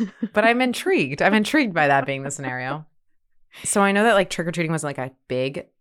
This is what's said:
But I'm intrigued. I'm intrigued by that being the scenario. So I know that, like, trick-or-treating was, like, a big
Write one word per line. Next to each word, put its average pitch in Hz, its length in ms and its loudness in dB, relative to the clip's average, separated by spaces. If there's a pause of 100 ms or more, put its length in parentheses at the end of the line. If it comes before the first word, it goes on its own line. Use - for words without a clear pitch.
(340)
But 208 100 2
I'm 233 180 4
intrigued. 240 600 0
I'm 185 120 4
intrigued 220 400 2
by 156 140 2
that 139 180 4
being 135 180 -6
the 139 60 -8
scenario. 131 560 -8 (800)
So - 180 0
I 196 120 4
know 202 100 2
that, 226 120 4
like, 190 140 2
trick-or-treating 165 420 -4
was, 160 120 -2
like, 139 140 -6
a 131 140 -6 (180)
big 131 360 -4 (160)